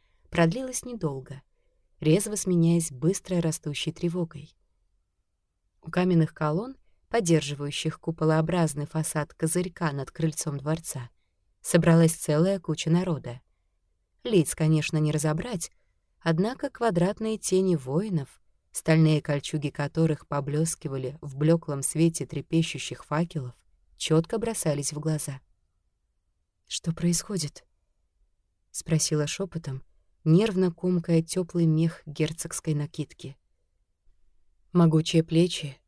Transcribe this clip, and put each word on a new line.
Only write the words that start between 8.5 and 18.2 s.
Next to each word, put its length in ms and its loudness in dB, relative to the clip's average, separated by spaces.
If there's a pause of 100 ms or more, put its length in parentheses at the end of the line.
фасад 480 -4
козырька 580 -2
над 180 -6
крыльцом 480 -4
дворца, 520 -6 (540)
собралась 480 6
целая 480 0
куча 300 -4
народа. 500 0 (840)
Лиц, 320 4
конечно, 440 2
не 140 2
разобрать, 580 -2 (560)
Однако 440 0
квадратные 680 0
тени 380 2
воинов, 680 -4 (300)